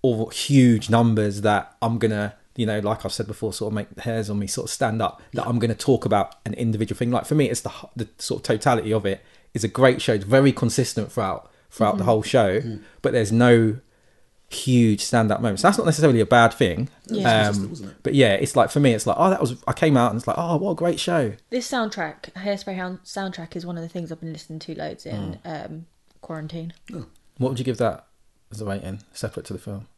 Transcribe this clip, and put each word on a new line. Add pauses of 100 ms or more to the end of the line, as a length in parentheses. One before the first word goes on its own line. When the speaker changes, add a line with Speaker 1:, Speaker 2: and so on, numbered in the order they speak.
Speaker 1:
or
huge
numbers
that
I'm
gonna, (220)
you
know,
like
I've
said
before,
sort
of
make
the
hairs
on
me
sort
of
stand
up, (120)
that
Speaker 2:
Yeah.
Speaker 1:
I'm
gonna
talk
about (100)
an
individual
thing.
Like,
for
me,
it's
the
h-,
the (100)
sort
of
totality
of
it (320)
is
a
great
show.
It's
very
consistent
throughout, (200)
throughout
the
Speaker 3:
Mm-hmm.
Speaker 1:
whole
show,
Speaker 2:
Mm. (180)
Speaker 1:
but
there's
no (680)
huge
standout
moments.
That's
not
necessarily
a
bad
thing. (160)
Speaker 3:
Yeah.
Speaker 2:
It
was
Speaker 1:
Um,
Speaker 2:
consistent,
wasn't
it?
Speaker 1:
but
yeah,
it's
like,
for
me,
it's
like,
"Oh,
that
was," (120)
I
came
out
and
it's
like,
"Oh,
what
a
great
show." (160)
Speaker 3:
This
soundtrack,
Hairspray
hound-,
soundtrack
is
one
of
the
things
I've
been
listening
to
loads
in,
Speaker 1:
Mm.
Speaker 3:
um, (340)
quarantine. (180)
Speaker 2:
Oh. (320)
Speaker 1:
What
would
you
give
that (440)
as
a
rating, (120)
separate
to
the
film? (120)